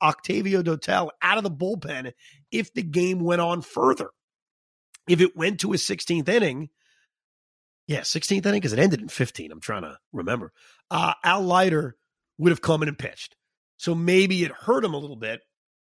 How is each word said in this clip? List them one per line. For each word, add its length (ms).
Octavio 580
Dotel 480
out 140
of 60
the 80
bullpen 600
if 220
the 100
game 360
went 220
on 220
further. 480
If 120
it 160
went 260
to 120
a 60
sixteenth 500
inning, 400
yeah, 160
sixteenth 420
inning, 160
'cause 120
it 60
ended 220
in 80
fifteen. 420
I'm 80
trying 220
to 180
remember. 420
Uh, 320
Al 180
Leiter 560
would 140
have 100
come 220
in 40
and 120
pitched. 360
So 180
maybe 480
it 80
hurt 340
him 80
a 60
little 160
bit 260